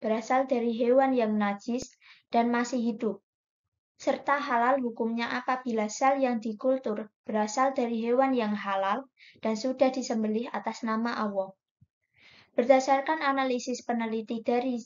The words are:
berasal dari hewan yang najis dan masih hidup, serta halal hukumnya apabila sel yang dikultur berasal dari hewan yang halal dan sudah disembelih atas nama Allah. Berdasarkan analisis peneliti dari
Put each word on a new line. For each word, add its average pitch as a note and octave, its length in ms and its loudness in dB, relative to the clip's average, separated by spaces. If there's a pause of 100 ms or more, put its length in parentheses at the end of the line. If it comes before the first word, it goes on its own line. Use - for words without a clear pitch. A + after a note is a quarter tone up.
berasal A3+ 480 0
dari A#3 280 0
hewan C4 400 4
yang G#3+ 240 2
najis G#3 560 -4 (320)
dan A#3 240 2
masih A#3+ 280 0
hidup, A3+ 440 -2 (760)
serta C#4 360 0
halal C4 480 2
hukumnya A#3 480 -4
apabila B3 560 -2
sel C4+ 320 2
yang B3 200 2
dikultur A3+ 680 -2 (160)
berasal A3 480 0
dari A#3 320 -2
hewan B3+ 320 4
yang G#3+ 160 0
halal G3 560 -2 (320)
dan A3 160 -2
sudah B3+ 360 2
disembelih A3 600 -2
atas A3 280 -6
nama A3+ 360 -4
Allah. G3 360 -4 (1040)
Berdasarkan C4+ 640 4
analisis C4 640 -2
peneliti A3+ 560 -4
dari B3 460 0